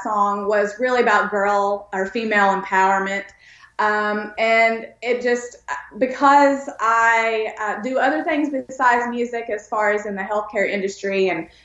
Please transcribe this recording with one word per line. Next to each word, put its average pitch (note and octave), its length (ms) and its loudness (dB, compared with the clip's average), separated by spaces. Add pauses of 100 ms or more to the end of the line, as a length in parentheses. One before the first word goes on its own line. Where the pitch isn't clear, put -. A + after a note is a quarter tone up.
song G3+ 440 0
was G#3 320 0
really B3 220 2
about G#3 300 2
girl G3+ 640 0
or F#3+ 120 -2
female G3+ 560 0
empowerment. G3 600 0 (560)
Um, G#3 580 -2
and A3+ 520 2 (120)
it A#3+ 200 -2
just, A#3+ 340 -2 (420)
because C#4 720 4 (120)
I, A3+ 800 2
uh, G#3+ 200 -4
do B3+ 160 -2
other D4+ 280 0
things D4+ 240 0
besides A#3+ 600 0
music, A#3 400 -4
as G#3+ 200 -6
far G#3+ 240 0
as G#3 120 -4
in G#3 100 -6
the G3 60 -6
healthcare G#3 480 -2
industry G3 600 -2
and, E3 180 -4 (180)